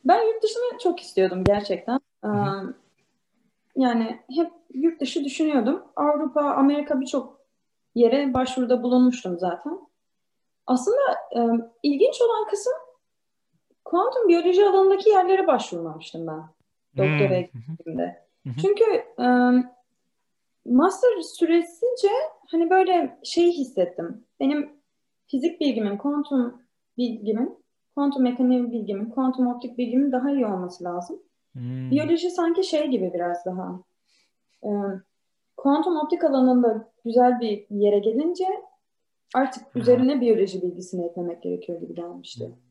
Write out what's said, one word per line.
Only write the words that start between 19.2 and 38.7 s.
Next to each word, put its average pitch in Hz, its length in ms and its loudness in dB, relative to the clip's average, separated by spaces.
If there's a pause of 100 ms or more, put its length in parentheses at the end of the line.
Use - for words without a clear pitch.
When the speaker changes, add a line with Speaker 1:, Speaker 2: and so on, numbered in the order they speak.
Speaker 1:
master 370 560 4
süresince 339 880 0 (420)
hani 330 180 0
böyle 359 540 2
şey 349 280 2
hissettim. 175 720 -4 (160)
Benim 285 340 -2 (540)
fizik 311 340 -4
bilgimin, 214 360 -2
kuantum 277 640 -4 (360)
bilgimin, 220 680 -4 (320)
kuantum 277 280 0
mekaniği 247 480 0
bilgimin, 208 380 -6
kuantum 254 380 -2
optik 240 300 -8
bilgimin 247 340 0
daha 254 200 -2
iyi 262 140 0
olması 180 380 -6
lazım. 175 360 -8 (340)
Speaker 2:
Hmm. 127 380 -8
Speaker 1:
Biyoloji 330 400 0
sanki 349 320 0
şey 302 240 -2
gibi 185 260 -2
biraz 175 320 -4
daha, 180 340 -8 (840)
e, 208 60 -6 (880)
kuantum 311 400 0
optik 320 260 -2
alanında 254 640 2 (180)
güzel 247 340 4
bir 208 300 -4
yere 202 300 2
gelince 311 460 -2 (880)